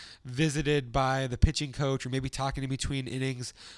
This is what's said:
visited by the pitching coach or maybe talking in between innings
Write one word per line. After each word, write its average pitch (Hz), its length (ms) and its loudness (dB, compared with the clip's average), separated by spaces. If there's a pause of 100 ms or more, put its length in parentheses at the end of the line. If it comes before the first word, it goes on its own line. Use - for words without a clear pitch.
(260)
visited 143 640 2
by 135 360 2
the 120 100 -2
pitching 147 340 4
coach 135 320 0
or 127 60 -6
maybe 131 200 -2
talking 135 340 -4
in 131 60 -6
between 135 380 -2
innings 131 460 -4 (240)